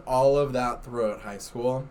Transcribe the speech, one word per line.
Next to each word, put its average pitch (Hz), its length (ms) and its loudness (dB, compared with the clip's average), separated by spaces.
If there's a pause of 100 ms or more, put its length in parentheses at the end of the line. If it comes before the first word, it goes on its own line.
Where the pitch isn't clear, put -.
all 135 320 4
of 139 160 2
that 123 300 -2
throughout 117 380 -2
high 101 160 -10
school. 127 540 -4